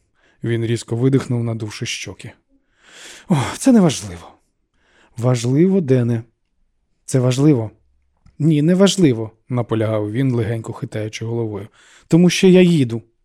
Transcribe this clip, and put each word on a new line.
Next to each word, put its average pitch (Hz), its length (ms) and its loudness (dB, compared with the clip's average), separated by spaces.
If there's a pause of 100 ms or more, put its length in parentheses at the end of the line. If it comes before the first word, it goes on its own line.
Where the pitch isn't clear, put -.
(440)
він 117 220 -2
різко 117 300 -4
видихнув, 123 480 0
надувши 113 420 -8
щоки. - 460 -14 (960)
"О, 175 80 2 (220)
це 269 140 2
неважливо". 107 580 0 (880)
"Важливо, 127 640 0
Дене. 120 420 0 (800)
Це - 160 -2
важливо". 127 500 2 (680)
"Ні, 151 240 2
не 165 120 2
важливо", 165 560 2 (180)
наполягав 110 640 -2
він, 131 220 -2
легенько 113 380 -4
хитаючи 110 520 -10
головою. 110 440 -8 (400)
"Тому 175 220 4
що - 160 2
я 185 140 8
їду. 139 420 2 (220)